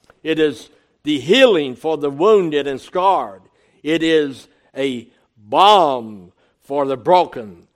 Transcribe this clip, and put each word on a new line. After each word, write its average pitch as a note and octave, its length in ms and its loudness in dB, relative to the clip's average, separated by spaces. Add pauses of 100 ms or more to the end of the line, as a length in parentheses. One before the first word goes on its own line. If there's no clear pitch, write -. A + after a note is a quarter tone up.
(240)
It D#3 160 -4
is D3+ 300 -2 (340)
the D3 180 -4
healing E3+ 520 2
for D#3 220 -6
the D3 140 -4
wounded D#3 580 0
and C3 140 -8
scarred. D#3+ 600 -2 (400)
It D#3 220 -2
is D3+ 460 -2 (260)
a C3 320 -6 (300)
balm B2 960 0 (260)
for C#3 260 -6
the C3+ 120 -6
broken, A#2 680 -2 (100)